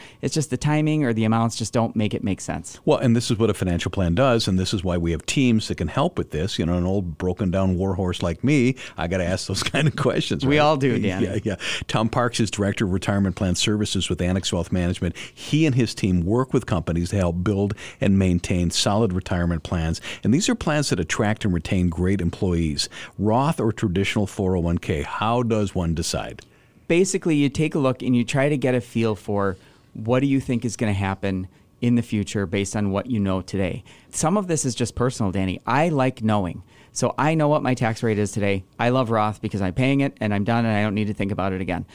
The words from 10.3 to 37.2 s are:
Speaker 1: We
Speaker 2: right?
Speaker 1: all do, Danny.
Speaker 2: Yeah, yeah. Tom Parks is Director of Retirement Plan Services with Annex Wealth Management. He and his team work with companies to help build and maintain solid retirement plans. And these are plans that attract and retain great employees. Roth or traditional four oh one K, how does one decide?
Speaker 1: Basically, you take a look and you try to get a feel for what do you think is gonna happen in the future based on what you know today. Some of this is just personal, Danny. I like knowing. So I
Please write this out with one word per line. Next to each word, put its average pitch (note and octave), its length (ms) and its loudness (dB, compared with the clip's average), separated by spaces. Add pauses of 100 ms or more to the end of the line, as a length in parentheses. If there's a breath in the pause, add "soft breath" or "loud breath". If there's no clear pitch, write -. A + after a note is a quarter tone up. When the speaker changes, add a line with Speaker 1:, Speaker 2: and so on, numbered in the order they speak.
Speaker 1:
We C#3+ 120 4
Speaker 2:
right? D3+ 80 4
Speaker 1:
all D3+ 120 4
do, B2+ 220 2
Danny. G2+ 260 0
Speaker 2:
Yeah, G2+ 180 -2
yeah. G2+ 120 -2 (320 loud breath)
Tom A#2 220 0
Parks A#2+ 300 0
is A2 120 2
Director G2+ 340 0
of F2+ 80 0
Retirement G2 420 0
Plan F#2 200 0
Services G#2 540 0
with F2+ 120 -2
Annex F#2 320 0
Wealth E2+ 180 -2
Management. F2+ 440 0 (180 loud breath)
He D#3 340 0
and C#3 80 2
his A#2+ 200 2
team F2+ 300 2
work A#2+ 280 0
with C3 140 0
companies F2 420 0
to - 60 -4
help F2+ 280 0
build G2+ 300 0 (280 loud breath)
and G2+ 180 4
maintain F2+ 500 2
solid G2+ 440 2
retirement F2 500 -2
plans. D#2+ 360 -2 (240 loud breath)
And G2+ 80 4
these D#3 180 2
are B3+ 60 2
plans D3+ 340 0
that G#2 100 0
attract G#2 280 0 (160)
and G2 120 2
retain F2+ 340 0
great F#2 320 0
employees. E2+ 640 0 (300 loud breath)
Roth A#2+ 420 0
or A2+ 140 0
traditional G2 540 0
four F#2+ 280 0
oh F2+ 40 2
one E2+ 180 0
K, D#2+ 240 -2
how A2+ 400 -2
does A2 320 0
one F2 200 0
decide? - 480 -4 (480 soft breath)
Speaker 1:
Basically, F3+ 460 2
you C#3+ 140 4
take D3+ 260 -2
a E3 40 0
look C3 220 0
and B2+ 140 2
you A#2+ 100 4
try C3+ 240 0
to D3 80 0
get B2+ 180 0
a A#2+ 60 0
feel A2+ 340 0
for G2 420 -2 (360 soft breath)
what A#2 280 0
do C#3+ 60 2
you C3+ 120 2
think B2+ 240 -2
is A#2+ 140 -4
gonna G#2+ 160 0
happen F#2+ 540 -2 (340 soft breath)
in A#2+ 140 4
the A#2 60 4
future G#2 440 -2
based G2 300 -2
on G#2 160 0
what G2 160 -2
you A#2+ 120 0
know F#2+ 220 0
today. F#2+ 420 -4 (260 loud breath)
Some E3 280 0
of G3 100 -2
this D#3+ 180 0
is B2 80 0
just A#2+ 220 -4
personal, A#2+ 360 -2
Danny. F#2+ 340 -2
I D3 240 2
like C3 340 0
knowing. G2+ 400 0 (280 loud breath)
So - 240 -2
I D#3 200 2